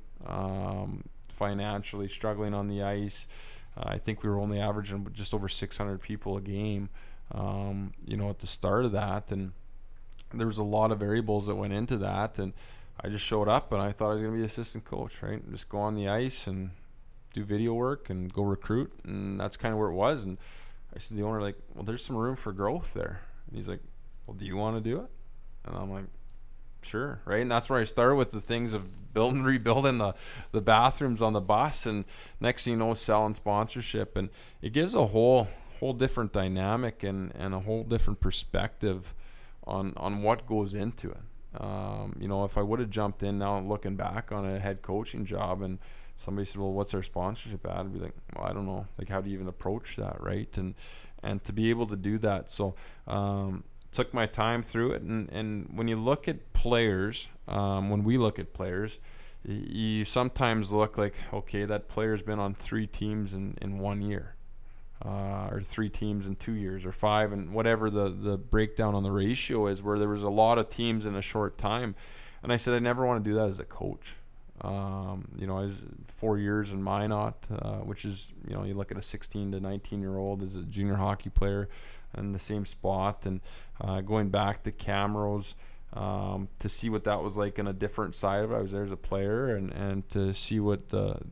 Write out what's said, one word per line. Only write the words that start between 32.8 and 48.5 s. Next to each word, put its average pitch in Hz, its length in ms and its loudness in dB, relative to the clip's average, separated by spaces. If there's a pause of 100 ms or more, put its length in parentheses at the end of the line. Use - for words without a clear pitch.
selling 107 400 4
sponsorship, 107 800 0
and 95 140 0 (320)
it 107 100 -4
gives 170 240 4
a 208 120 8
whole, 113 400 8 (320)
whole 131 140 0
different 120 380 2
dynamic 98 720 2
and, 98 320 -2
and 95 180 -2
a 92 60 -2
whole 110 240 -2
different 113 380 4
perspective 95 920 0 (520)
on, 98 320 -2
on 104 260 -2
what 113 220 4
goes 104 280 2
into 104 380 -2
it. - 500 -10
Um, 101 580 -4
you 98 80 -4
know, 98 160 2
if 98 140 0
I 104 40 6
would 107 180 2
have 117 100 0
jumped 104 340 0
in 101 140 0
now 101 220 0
looking 98 360 -2
back 95 360 -4
on 101 140 -2
a 95 120 -2
head 95 240 -2
coaching 110 440 -4
job 95 360 -2
and 92 180 -4 (360)
somebody 98 300 -4
said, 98 160 -6
"Well, 98 100 0
what's 98 220 0
our 95 100 0
sponsorship 98 640 -4
at?" 87 100 -4
I'd 95 160 -4
be 92 60 -4
like, 87 160 -6 (200)
"Well, - 100 -4
I 92 80 -2